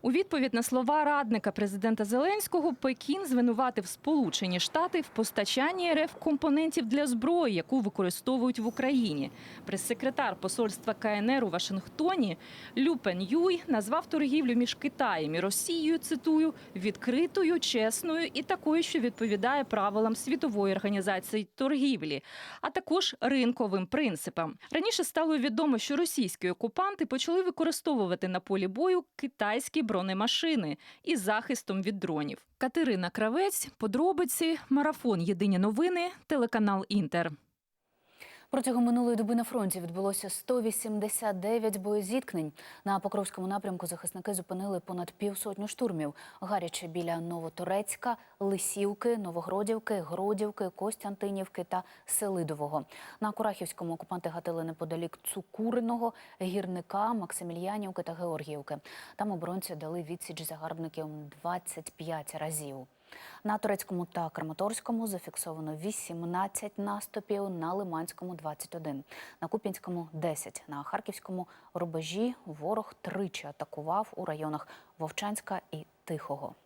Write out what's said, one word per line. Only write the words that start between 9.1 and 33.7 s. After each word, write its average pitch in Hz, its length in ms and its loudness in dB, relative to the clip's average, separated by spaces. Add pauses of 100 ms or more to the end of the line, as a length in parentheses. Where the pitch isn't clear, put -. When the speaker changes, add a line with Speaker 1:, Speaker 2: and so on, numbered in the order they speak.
Speaker 1:
Прес-секретар 240 680 -2
посольства 220 580 -2
К 214 160 -2
Н 208 200 2
Р 262 160 4
у 190 40 0
Вашингтоні 196 880 0 (400)
Лю 277 200 4
Пен 185 240 0
Юй 339 460 4
назвав 254 380 2
торгівлю 285 500 2
між 240 180 2
Китаєм 170 600 0
і 165 40 2
Росією, 311 580 2
цитую, 311 560 2 (220)
«відкритою, 302 840 2
чесною 311 720 2
і 269 100 -2
такою, 330 400 2
що 339 160 0
відповідає 233 640 2
правилам 214 520 2
Світової 208 600 2
організації 196 800 0
торгівлі, 262 680 2 (380)
а - 80 0
також 370 520 0
ринковим 233 680 2
принципам». 180 680 0 (160)
Раніше 381 320 2
стало 311 340 2
відомо, 262 400 4
що 285 180 0
російські 240 540 0
окупанти 359 560 0
почали 330 360 0
використовувати 302 840 0
на 185 120 0
полі 190 280 0
бою 349 360 2 (120)
китайські 240 680 -2 (140)
бронемашини 190 840 2 (260)
із 311 180 0
захистом 208 600 0
від 196 180 -2
дронів. 151 380 -2 (200)
Катерина 254 520 2
Кравець, 269 680 0